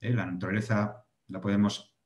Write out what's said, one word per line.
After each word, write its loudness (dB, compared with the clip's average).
¿eh? -2
La 0
naturaleza -2
la -8
podemos 2